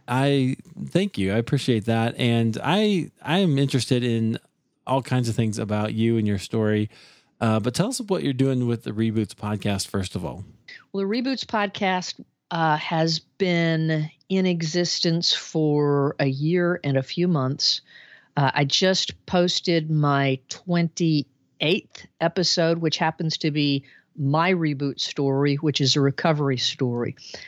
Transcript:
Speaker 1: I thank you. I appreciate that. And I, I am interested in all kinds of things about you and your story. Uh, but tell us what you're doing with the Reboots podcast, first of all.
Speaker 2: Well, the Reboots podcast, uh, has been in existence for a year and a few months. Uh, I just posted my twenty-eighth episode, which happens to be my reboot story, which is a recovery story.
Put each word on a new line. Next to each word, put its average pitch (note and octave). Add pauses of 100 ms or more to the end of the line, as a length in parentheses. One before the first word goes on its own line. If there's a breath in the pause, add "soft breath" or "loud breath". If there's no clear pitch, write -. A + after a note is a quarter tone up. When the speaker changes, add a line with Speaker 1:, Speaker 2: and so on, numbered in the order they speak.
Speaker 1:
I C3+ (300)
thank F#3+
you. F#2+
I -
appreciate A#2
that. A2+
And A#2
I, G3 (100)
I E3
am D#3
interested B2+
in A2+ (480)
all C3
kinds B2
of A2+
things A2
about G#2+
you A2+
and G#2+
your G#2
story. G#2+ (520 loud breath)
Uh, A2
but A#2
tell G3
us C4+
what F#3+
you're C#3+
doing B2+
with A#2
the B2+
Reboots A2
podcast, G#2
first F#2+
of F2+
all. D#2 (480 loud breath)
Speaker 2:
Well, G3
the G3
Reboots B3+
podcast, G3 (280)
uh, D#3+
has D#3+
been D#3+ (200)
in F#3+
existence E3+
for D3
a C#3
year F3
and C#3
a C3
few F3
months. C3+ (560 loud breath)
Uh, C#3
I D3
just -
posted F3
my C#3
twenty-eighth - (140)
episode, E3+
which E3
happens D#3+
to D#3
be C#3+ (320 loud breath)
my D#3+
reboot D3
story, C#3
which D3
is C3
a D3+
recovery C#3
story. A#2+ (320 loud breath)